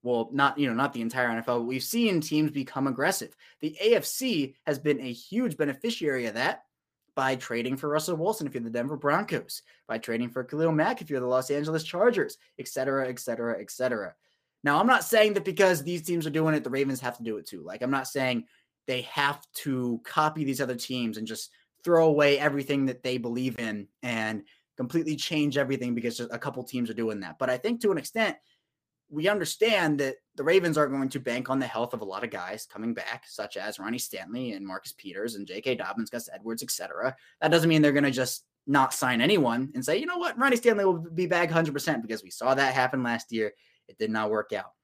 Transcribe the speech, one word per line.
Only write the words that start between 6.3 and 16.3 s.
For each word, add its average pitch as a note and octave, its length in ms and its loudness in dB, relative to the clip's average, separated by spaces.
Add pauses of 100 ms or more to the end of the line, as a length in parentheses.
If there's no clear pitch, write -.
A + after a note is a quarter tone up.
that B2+ 300 0 (520)
by C3+ 200 2
trading B2 400 -4
for D3 140 -4
Russell D#3 260 0
Wilson E3 320 -2
if - 60 -8
you're A#2 100 -4
the A#2 60 -6
Denver A#2+ 260 -4
Broncos, D3 680 -2 (240)
by A2+ 100 -4
trading A#2 320 -4
for B2+ 140 -6
Khalil D#3 280 0
Mack D#3 300 2
if D#3 80 -14
you're C#3 100 -2
the B2+ 60 -2
Los B2+ 260 0
Angeles D#3 320 -2
Chargers, G3 540 2 (220)
et B2 80 -10
cetera, C3+ 420 0
et B2 100 -8
cetera, A#2 400 -4
et G2 120 -12
cetera. A#2 420 -2 (500)
Now, C#3+ 160 4
I'm G#3+ 80 4
not A#3 160 6
saying G#3+ 300 6
that G3 100 0
because F#3 400 4
these E3+ 200 -4
teams E3+ 220 0
are D#3+ 40 -2
doing D#3 240 2